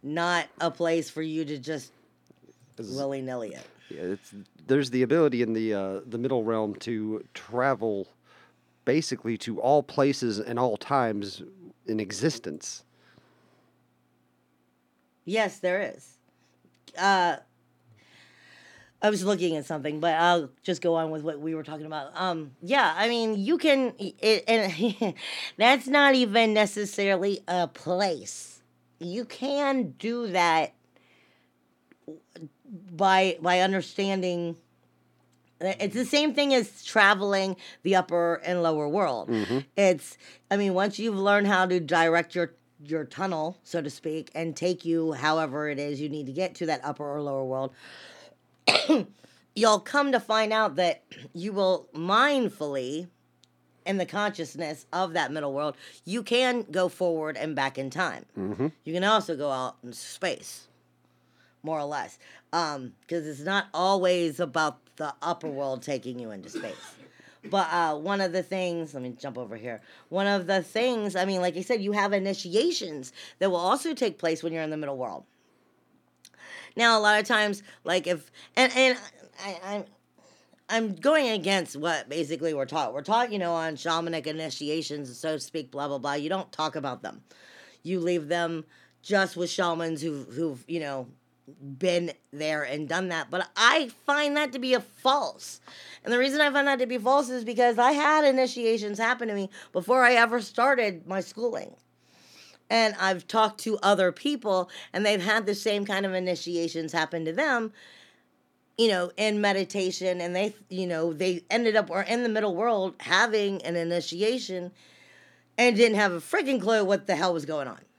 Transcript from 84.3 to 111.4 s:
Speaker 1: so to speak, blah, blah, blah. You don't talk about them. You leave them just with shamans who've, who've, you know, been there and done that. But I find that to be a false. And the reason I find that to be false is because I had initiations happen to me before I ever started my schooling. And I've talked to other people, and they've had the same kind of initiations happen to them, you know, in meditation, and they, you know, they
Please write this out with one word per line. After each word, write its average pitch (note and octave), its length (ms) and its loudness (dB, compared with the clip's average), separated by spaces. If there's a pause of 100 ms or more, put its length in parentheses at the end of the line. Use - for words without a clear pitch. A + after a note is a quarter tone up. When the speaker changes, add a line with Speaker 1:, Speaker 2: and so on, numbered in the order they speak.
Speaker 1:
so D#3 180 -4
to C#3+ 60 -6
speak, C#3+ 300 -10
blah, C#3+ 180 -6
blah, C#3 100 -4
blah. C#3+ 160 -4
You D3 160 -4
don't F#3+ 200 -4
talk D#3 240 -4
about C#3 280 -8
them. - 200 -14 (600)
You F3+ 180 -4
leave E3+ 280 -2
them E3 360 -2 (380)
just F#3+ 340 0
with F3 140 -4
shamans E3 500 -2
who've, D3 320 -6
who've, C3+ 340 -4
you E3 140 -6
know, C#3 260 -8 (720)
been F3 340 0 (200)
there D3+ 300 -4
and C#3+ 260 -6
done F3+ 200 -2
that. D#3+ 220 -4
But F3 240 -4
I B3 340 4 (180)
find C#4+ 320 2
that D4 140 -2
to C4+ 60 -8
be B3+ 140 0
a B3 80 4
false. - 800 -2 (420)
And - 80 -6
the A#3+ 80 4
reason C4+ 220 2
I D4 100 6
find C#4 160 2
that C#4 120 2
to B3 80 0
be B3 100 -4
false B3+ 320 4
is B3 160 -4
because A#3+ 340 4
I B3 140 6
had D4+ 320 4
initiations A#3 720 2
happen A#3 300 0
to G#3 60 -2
me G3 160 -2 (220)
before G#3 300 4
I B3 120 6
ever A#3 260 4
started A3+ 640 0
my F#3 140 -4
schooling. - 560 -8 (920)
And A3 280 4
I've F#3 300 0
talked A3 320 2
to A3 220 -2
other F#3+ 280 6
people, G#3 600 -2 (240)
and G3+ 100 0
they've G3+ 180 2
had G#3+ 220 2
the G3+ 100 0
same G3+ 300 0
kind G3 220 -2
of F#3+ 80 -2
initiations E3+ 800 -2
happen D#3+ 340 -2
to D#3+ 60 -4
them, A#3+ 420 -2 (1040)
you A3+ 100 6
know, F3+ 300 0
in G#3 240 2
meditation, F#3 800 0
and F3 120 -4
they, G3+ 220 -2 (140)
you F#3 160 -4
know, E3 260 -2
they F3 380 -2